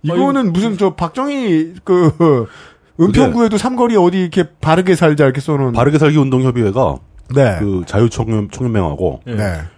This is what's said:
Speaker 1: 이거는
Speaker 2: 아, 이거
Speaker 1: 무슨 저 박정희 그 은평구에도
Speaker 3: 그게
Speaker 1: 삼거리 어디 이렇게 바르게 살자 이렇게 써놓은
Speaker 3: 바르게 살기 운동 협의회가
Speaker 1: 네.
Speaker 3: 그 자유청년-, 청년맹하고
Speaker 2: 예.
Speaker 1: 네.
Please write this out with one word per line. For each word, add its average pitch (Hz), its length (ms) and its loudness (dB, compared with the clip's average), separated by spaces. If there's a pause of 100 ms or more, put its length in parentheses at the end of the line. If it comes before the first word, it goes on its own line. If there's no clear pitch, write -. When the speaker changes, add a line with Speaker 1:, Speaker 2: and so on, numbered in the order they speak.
Speaker 1:
이거는 180 340 0
Speaker 2:
아, 262 60 0
이거 190 80 0
Speaker 1:
무슨 196 260 -2
저 190 180 0
박정희 190 760 -4 (100)
그 156 640 2 (500)
은평구에도 226 520 2
Speaker 3:
그게 208 80 -2
Speaker 1:
삼거리 240 400 0
어디 180 240 2
이렇게 175 240 -2 (160)
바르게 180 340 2
살자 151 300 2
이렇게 135 160 0
써놓은 135 320 -2
Speaker 3:
바르게 139 240 2
살기 147 200 4
운동 131 260 2
협의회가 113 540 0 (380)
Speaker 1:
네. 120 240 2
Speaker 3:
그 95 280 -2
자유청년-, 110 640 -2
청년맹하고 90 760 -4
Speaker 2:
예. 120 80 -8
Speaker 1:
네. 104 180 -4 (240)